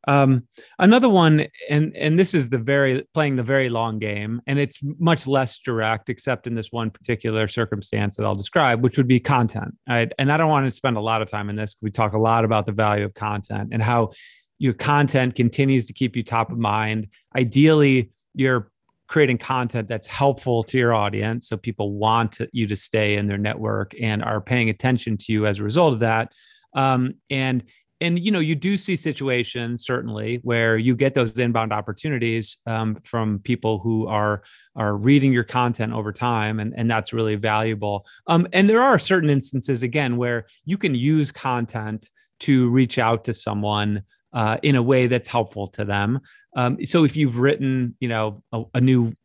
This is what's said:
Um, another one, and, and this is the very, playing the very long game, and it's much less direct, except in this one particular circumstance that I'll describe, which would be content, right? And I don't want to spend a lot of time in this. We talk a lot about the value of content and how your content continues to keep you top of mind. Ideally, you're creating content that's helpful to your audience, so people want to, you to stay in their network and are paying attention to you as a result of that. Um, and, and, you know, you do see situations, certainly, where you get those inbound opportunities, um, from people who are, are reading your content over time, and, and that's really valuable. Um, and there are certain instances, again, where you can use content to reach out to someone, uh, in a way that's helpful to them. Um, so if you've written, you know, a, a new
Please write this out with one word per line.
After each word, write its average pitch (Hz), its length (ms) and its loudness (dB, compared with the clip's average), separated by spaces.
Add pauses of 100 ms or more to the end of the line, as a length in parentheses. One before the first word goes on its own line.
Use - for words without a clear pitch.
Um, 135 400 4 (320)
another 233 300 6
one, 160 380 6 (240)
and, 151 260 0
and 156 220 0
this 185 160 2
is 131 160 0
the 127 80 -2
very, 135 560 0
playing 143 220 0
the 123 60 -2
very 131 280 0
long 113 280 -4
game, 107 480 -6
and 139 120 0
it's - 220 -4 (180)
much 165 280 2
less 131 320 -2
direct, 113 520 -2
except 123 360 -6
in 120 80 -6
this 110 160 -8
one 117 200 -4
particular 110 580 -2
circumstance 104 680 -4
that 107 100 -2
I'll 104 80 0
describe, 120 480 2
which 127 160 2
would 127 100 2
be 127 100 6
content, 117 560 -2 (140)
right? 117 300 0
And 135 120 2
I 151 60 2
don't 160 140 2
want 139 160 2
to 127 40 0
spend 117 280 -2
a - 20 -4
lot 110 220 -2
of 104 80 -6
time 104 180 -6
in 104 80 -6
this. 107 240 -8
We 107 100 -6
talk 107 220 0
a 110 60 0
lot 113 260 4
about 107 220 2
the 107 60 -4
value 104 340 0
of 98 80 -10
content 104 580 -6
and 113 100 -2
how 117 280 2 (480)
your 131 160 0
content 139 640 2
continues 131 500 2
to - 80 -18
keep 127 220 -4
you 117 60 -4
top 113 280 -2
of 117 80 -6
mind. 107 480 -2 (280)
Ideally, 135 760 4 (240)
you're 127 360 0 (360)
creating 127 320 2
content 120 500 -4
that's 110 200 -8
helpful 131 560 0
to - 120 -4
your 120 160 4
audience, 107 560 -2
so 113 80 -6
people 104 360 -6
want 110 400 0
to, - 200 -8
you 117 140 -2
to 101 100 -4
stay 104 400 0
in 104 100 -2
their 101 120 -2
network 107 600 -4
and 107 240 -2
are 107 200 -4
paying 120 260 0
attention 117 480 -2
to - 160 -6
you 107 140 0
as 101 140 -2
a - 20 -4
result 135 320 2
of 110 60 -4
that. 113 320 0 (420)
Um, 131 400 0 (160)
and, 131 340 -2 (360)
and, 170 180 0
you 196 140 -2
know, 185 80 0
you 156 160 0
do 190 200 -2
see 185 200 -4
situations, 123 880 -4
certainly, 117 560 -6
where 117 340 2
you 117 200 2
get 135 180 0
those 117 240 -2
inbound 113 340 0
opportunities, 113 920 -4
um, 110 380 -4
from 110 340 -2
people 110 400 -2
who 113 300 -2
are, 104 340 -2 (320)
are 104 220 -2
reading 135 360 4
your 120 120 2
content 117 480 -2
over 107 200 -6
time, 110 460 -2
and, 107 180 -6
and 117 140 0
that's 110 220 -2
really 110 240 0
valuable. 107 680 -2 (220)
Um, 170 260 4
and 196 160 4
there 226 140 4
are 254 160 4
certain 170 320 2
instances, 131 540 -2
again, 123 320 -2
where 120 300 -2 (180)
you 175 120 -4
can 165 200 -2
use 147 340 2
content 113 800 -6 (300)
to 127 300 4
reach 127 280 2
out 117 260 2
to 117 80 -4
someone, 104 680 -2 (300)
uh, 110 320 0
in 143 100 4
a 123 80 2
way 127 240 4
that's 120 220 -2
helpful 104 400 -4
to - 160 -8
them. 101 340 0 (380)
Um, 123 280 -2
so 165 200 2
if 147 120 0
you've 131 220 0
written, 131 640 0
you 127 80 -4
know, 110 340 -2 (100)
a, 117 120 -6 (100)
a 123 60 2
new 123 320 4 (120)